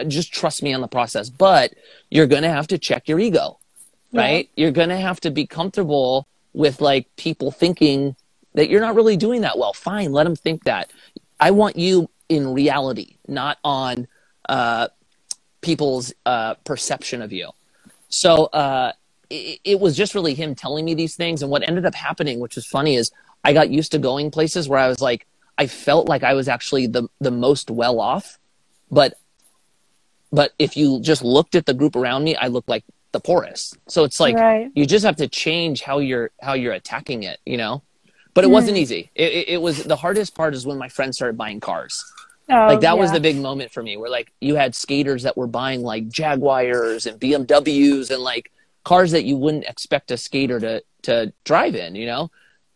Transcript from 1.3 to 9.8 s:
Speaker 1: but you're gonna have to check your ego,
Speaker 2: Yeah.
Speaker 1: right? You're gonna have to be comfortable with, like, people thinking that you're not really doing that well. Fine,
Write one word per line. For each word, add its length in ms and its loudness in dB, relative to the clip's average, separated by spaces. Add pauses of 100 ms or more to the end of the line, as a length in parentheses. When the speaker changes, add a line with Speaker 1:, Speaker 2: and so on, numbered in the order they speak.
Speaker 1:
but 420 4 (380)
you're 160 6
gonna 240 4
have 180 -2
to 100 -2
check 300 -4
your 100 2
ego, 400 0 (540)
Speaker 2:
Yeah. 80 0
Speaker 1:
right? 340 0
You're 160 2
gonna 280 0
have 220 -4
to 100 -4
be 160 -4
comfortable 800 -2 (260)
with, 280 0
like, 260 2 (100)
people 340 -4
thinking 680 0 (380)
that 140 2
you're 120 4
not 140 -2
really 220 4
doing 240 0
that 160 -2
well. 160 -2
Fine, 400 -6